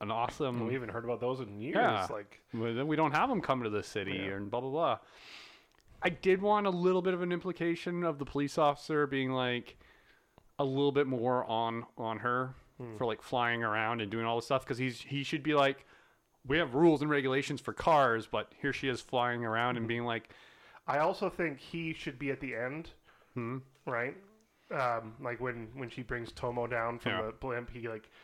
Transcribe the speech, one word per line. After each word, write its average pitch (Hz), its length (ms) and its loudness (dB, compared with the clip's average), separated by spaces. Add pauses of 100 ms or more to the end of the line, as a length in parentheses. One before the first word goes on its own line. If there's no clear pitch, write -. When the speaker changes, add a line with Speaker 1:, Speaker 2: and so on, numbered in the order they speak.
Speaker 1:
an 104 100 -4
awesome" 120 560 -2
Speaker 2:
We 120 60 -2
haven't 123 160 -4
heard 117 160 -6
about 117 160 -2
those 127 200 -2
in 104 200 -10
years, 147 160 -4
Speaker 1:
Yeah. 127 340 2
Speaker 2:
like 104 300 -10 (140)
Speaker 1:
Well, 117 200 -2
then 131 120 -2
we 156 100 0
don't 151 160 4
have 196 180 4
'em 220 120 0
come 127 200 2
to 113 80 -2
the 104 120 0
city 98 340 -4
Speaker 2:
Yeah. 95 200 -4
Speaker 1:
and 101 140 -6
blah, 120 120 -2
blah, 131 80 -6
blah. 143 280 0 (1040)
I 180 60 4
did 185 320 4
want 208 260 4
a 196 40 4
little 180 320 4
bit 185 100 2
of 180 80 0
an 175 100 0
implication 175 760 -2
of 156 140 0
the 139 60 -4
police 143 320 -2
officer 147 500 2
being, 131 260 0
like, 123 440 0 (800)
a 143 60 2
little 139 280 2
bit 143 140 4
more 127 380 2
on, 113 420 0 (120)
on 113 220 -4
her 127 340 0 (240)
Speaker 2:
Hmm. 117 180 -10
Speaker 1:
for, 123 80 -2
like, 110 180 0
flying 120 400 0
around 110 380 0
and 101 100 -4
doing 113 140 -2
all 117 120 2
this 117 100 -2
stuff, 135 180 0
'cause 120 140 -4
he's, 123 240 -4
he 139 200 -4
should 147 200 -4
be 151 100 0
like, 139 320 4 (640)
"We 135 100 2
have 147 180 0
rules 156 280 8
and 151 80 2
regulations 135 500 0
for 139 140 -6
cars," 127 520 6
but - 320 -4
here 139 140 0
she 135 160 -4
is 123 140 -2
flying 120 420 2
around 117 320 2
and 117 80 -2
Speaker 2:
Hmm. 113 40 -2
Speaker 1:
being 117 160 -2
like 117 260 -4 (580)
Speaker 2:
I 135 120 4
also 185 280 2
think 160 320 -4
he 165 320 -6
should 139 260 -8
be 139 140 -2
at 127 80 -6
the 127 160 -6
end, 135 340 -4 (440)
Speaker 1:
Hmm. 123 240 -4 (280)
Speaker 2:
right? 131 300 -2 (560)
Um, 117 480 -2
like, 120 200 -6
when, 120 340 -4
when 131 160 -8
she 131 120 -8
brings 117 300 -6
Tomo 120 340 -2
down 117 320 -2
from 117 140 -2
Speaker 1:
Yeah. 92 140 0
Speaker 2:
the 113 60 -6
blimp, 120 380 -6
he, 117 180 -10
like, 110 200 -10 (160)